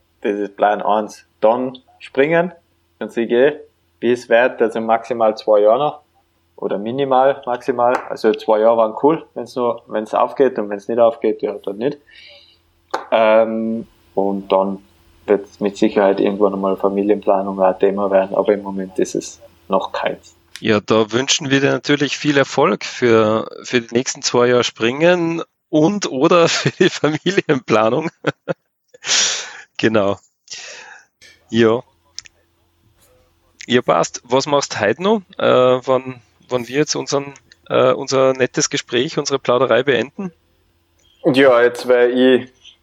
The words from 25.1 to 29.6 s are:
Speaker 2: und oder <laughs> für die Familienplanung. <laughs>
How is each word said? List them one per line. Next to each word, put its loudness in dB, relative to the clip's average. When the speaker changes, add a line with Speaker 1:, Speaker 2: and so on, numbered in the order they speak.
Speaker 2:
und 0
oder 4
<laughs> -2
für -2
die 2
Familienplanung. -2
<laughs> -20